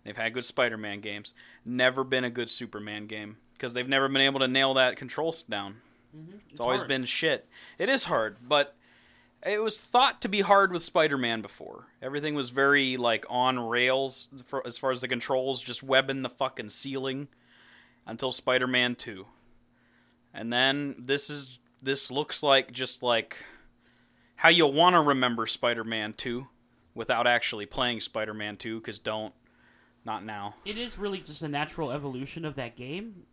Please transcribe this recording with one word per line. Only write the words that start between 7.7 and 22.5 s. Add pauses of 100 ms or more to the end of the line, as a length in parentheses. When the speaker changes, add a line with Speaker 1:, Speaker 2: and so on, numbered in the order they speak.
Speaker 1:
It
is
hard, (120)
but (680)
it
was
thought
to
be
hard
with
Spider-Man
before. (140)
Everything
was
very,
like,
on
rails (180)
for,
as
far
as
the
controls,
just
webbing
the
fucking
ceiling (800)
until
Spider-Man
two. (1080)
And
then
this
is, (240)
this
looks
like